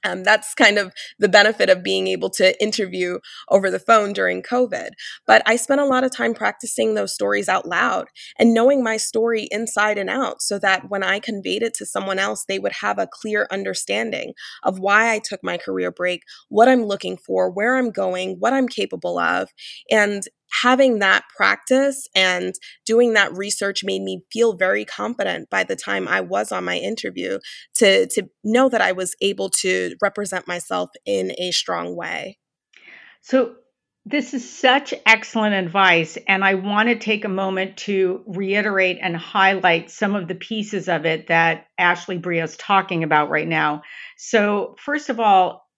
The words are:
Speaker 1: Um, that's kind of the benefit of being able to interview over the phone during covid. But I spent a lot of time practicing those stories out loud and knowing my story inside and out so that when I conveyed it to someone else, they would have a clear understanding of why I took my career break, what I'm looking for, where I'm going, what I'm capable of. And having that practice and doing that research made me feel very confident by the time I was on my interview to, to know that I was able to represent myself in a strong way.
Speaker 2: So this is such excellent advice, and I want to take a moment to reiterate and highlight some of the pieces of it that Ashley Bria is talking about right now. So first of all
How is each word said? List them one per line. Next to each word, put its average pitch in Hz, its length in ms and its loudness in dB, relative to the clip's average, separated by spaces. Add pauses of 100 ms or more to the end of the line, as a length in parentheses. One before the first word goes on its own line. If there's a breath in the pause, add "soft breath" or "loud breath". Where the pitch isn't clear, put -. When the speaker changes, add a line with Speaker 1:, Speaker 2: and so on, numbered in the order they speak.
Speaker 1:
Um, 185 200 -4
that's 208 320 0
kind 208 240 4
of 190 120 -4 (280 loud breath)
the 202 100 4
benefit 208 400 6
of 180 140 6
being 190 240 0
able 190 240 -2
to - 280 2
interview 185 600 -2 (300 loud breath)
over 196 200 4
the 185 80 -4
phone 208 360 2
during 185 280 -2
covid. 247 480 -2 (380 loud breath)
But 214 180 8
I 226 120 4
spent 277 220 0
a 285 60 2
lot 254 180 2
of 254 80 0
time 233 220 -2
practicing 214 640 -2
those 202 180 -2
stories 202 340 -2
out 190 200 0
loud 180 400 0 (320 loud breath)
and 233 120 6
knowing 254 300 4
my 220 160 -2
story 226 540 -2
inside 214 480 0
and 190 100 -4
out 240 320 -4
so 202 160 -2
that 190 320 0
when 196 140 -4
I 190 160 -2
conveyed 196 420 -4
it 226 140 -4
to 208 100 -6
someone 196 320 -4
else, 202 280 -4
they 196 120 -4
would 196 240 -4
have 208 160 -2
a 196 80 -2
clear 214 460 -4
understanding 196 840 -6 (300 loud breath)
of 190 160 -2
why 214 340 2
I 214 60 -2
took - 240 -12
my 175 160 -6
career 185 320 -4
break, 180 320 -4 (260 loud breath)
what 220 180 6
I'm 254 180 4
looking 196 300 -6
for, 185 360 -2
where 220 260 0
I'm 247 140 0
going, 185 480 -4
what 226 140 2
I'm 269 140 2
capable 180 520 -4
of. 180 300 0 (420 loud breath)
And 208 320 2 (380)
having 254 380 4
that 196 240 2 (100)
practice 262 800 0
and 185 400 0 (320 loud breath)
doing 226 280 4
that 202 180 4
research 196 540 -6
made 190 160 -4
me 190 200 -8 (120)
feel 226 180 4
very 190 320 0
confident 208 680 -6
by 190 140 0
the 190 140 -4
time 196 320 -6
I 190 100 0
was 196 320 -4
on 185 140 -6
my 180 100 -4
interview 185 640 -6 (360 loud breath)
to, 190 320 4
to - 160 -2 (200)
know 240 240 4
that 240 140 2
I 185 100 2
was 185 300 -4
able 196 280 -2 (120)
to 185 400 -2
represent 196 480 -4
myself 180 400 -4 (160)
in 196 340 -2
a 180 120 -4
strong 175 440 -4
way. 175 420 -10 (840 loud breath)
Speaker 2:
So 254 340 0 (500)
this 285 280 -4
is 247 180 -8
such 277 420 2 (120)
excellent 214 500 2
advice, 175 640 2 (100)
and 196 160 2
I 196 120 4
want 208 340 0
to 233 100 0
take 214 240 -4
a 208 60 -4
moment 190 480 -4
to 190 500 -2
reiterate 190 720 0
and 170 140 -4
highlight 185 760 2
some 202 260 -2
of 185 120 -4
the 180 80 -6
pieces 208 540 -6
of 160 160 -2
it 160 220 -2
that 165 400 2 (100)
Ashley 175 400 0
Bria 170 260 -2
is 160 140 -8
talking 185 480 0
about 151 240 4
right 156 180 0
now. 151 360 0 (340 loud breath)
So 208 600 0
first 294 300 -6
of 233 120 -4
all 190 440 4 (120)